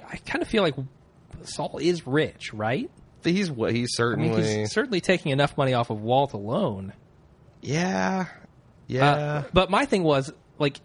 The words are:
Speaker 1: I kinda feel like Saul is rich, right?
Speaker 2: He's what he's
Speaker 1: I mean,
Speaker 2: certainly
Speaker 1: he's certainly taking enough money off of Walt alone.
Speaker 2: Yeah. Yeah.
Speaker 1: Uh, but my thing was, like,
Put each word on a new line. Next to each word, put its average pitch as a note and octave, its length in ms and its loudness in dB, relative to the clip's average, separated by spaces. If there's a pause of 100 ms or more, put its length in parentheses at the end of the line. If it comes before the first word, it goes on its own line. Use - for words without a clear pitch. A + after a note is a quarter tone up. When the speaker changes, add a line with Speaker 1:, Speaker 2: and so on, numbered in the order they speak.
Speaker 1:
I - 140 -10
kinda D#4+ 220 -4
feel G#3 180 2
like D3+ 120 2 (680)
Saul - 380 -8
is E3 260 0
rich, C3+ 460 -2
right? A#2+ 360 -2 (360)
Speaker 2:
He's F3 260 0
what A2 240 0
he's A#2+ 140 0 (100)
Speaker 1:
I A#2 160 2
mean, A2+ 220 0
Speaker 2:
certainly G#2+ 220 2
Speaker 1:
he's G#2 120 -2
certainly A3 300 0
taking E3 320 0
enough C#3+ 240 2
money C3+ 160 2
off A#2+ 160 0
of G#2+ 120 -4
Walt B2+ 300 2
alone. G#2 640 -4 (680)
Speaker 2:
Yeah. F#3 680 0 (600)
Yeah. B2+ 240 2
Speaker 1:
Uh, D3 400 -2
but F3+ 180 4
my A3+ 160 2
thing G3 180 0
was, C#3 280 2 (280)
like, C#3+ 260 0